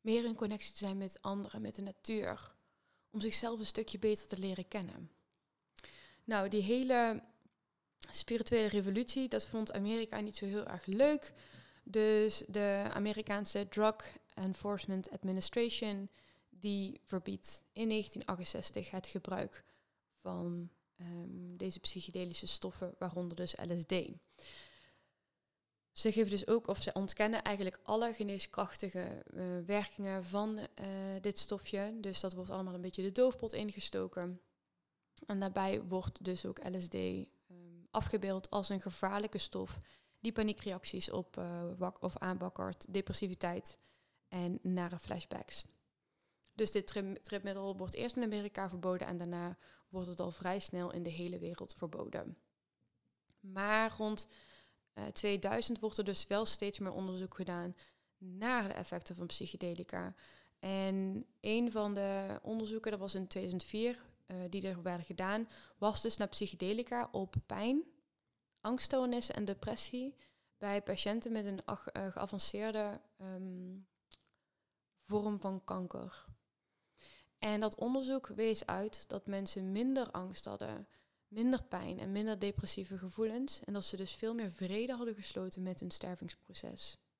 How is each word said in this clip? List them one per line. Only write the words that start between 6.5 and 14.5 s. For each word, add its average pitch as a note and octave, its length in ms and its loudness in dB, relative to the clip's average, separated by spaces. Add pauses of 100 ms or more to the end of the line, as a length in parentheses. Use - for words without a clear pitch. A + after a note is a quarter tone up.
hele A#3+ 600 6 (880)
spirituele A3+ 580 4
revolutie, G#3 600 2
dat A3 180 2
vond A3 260 0
Amerika A3 480 0
niet G#3+ 160 -4
zo - 80 -4
heel G3+ 220 0
erg - 200 -6
leuk. C#4+ 460 6 (500)
Dus G#3+ 680 6
de G3+ 440 4
Amerikaanse G3+ 760 0
Drug G#3+ 480 4 (180)
Enforcement F#3+ 760 0